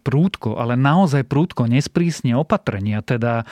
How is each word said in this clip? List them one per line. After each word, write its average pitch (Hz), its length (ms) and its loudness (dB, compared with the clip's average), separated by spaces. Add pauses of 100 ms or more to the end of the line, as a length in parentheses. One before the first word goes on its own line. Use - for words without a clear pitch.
prúdko, 135 560 0
ale 120 160 -2
naozaj 143 540 2
prúdko 143 400 0
nesprísne 147 640 0
opatrenia, 107 720 -2
teda 117 460 -2